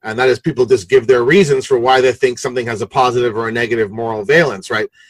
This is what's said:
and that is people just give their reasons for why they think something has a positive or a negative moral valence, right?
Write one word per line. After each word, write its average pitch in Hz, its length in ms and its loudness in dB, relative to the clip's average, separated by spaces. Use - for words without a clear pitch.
and 110 180 -8
that 127 80 2
is 123 120 2
people 123 260 -2
just 113 240 0
give 123 180 4
their 123 160 4
reasons 143 420 2
for 127 140 0
why 131 220 2
they 127 100 2
think 120 280 -2
something 127 280 -4
has 110 140 -6
a 113 60 -6
positive 123 500 0
or 113 100 -4
a 110 40 -4
negative 113 400 -2
moral 110 340 -6
valence, 135 440 0
right? 107 200 -4